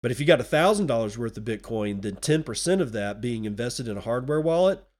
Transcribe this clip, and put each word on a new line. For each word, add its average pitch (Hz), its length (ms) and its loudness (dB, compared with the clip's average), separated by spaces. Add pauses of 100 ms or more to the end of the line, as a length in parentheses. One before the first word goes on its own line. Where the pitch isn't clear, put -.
But - 100 0
if 120 80 -4
you 143 60 0
got 151 160 8
a - 20 -2
thousand 165 440 4
dollars 113 300 0
worth 117 200 -6
of 104 80 -10
Bitcoin, 104 560 -4
then 98 160 -6
ten 156 260 2
percent 170 380 0
of 123 100 -2
that 104 300 -6
being 117 240 -4
invested 117 420 -4
in 104 80 -4
a 101 60 -8
hardware 127 400 -2
wallet 180 420 2 (160)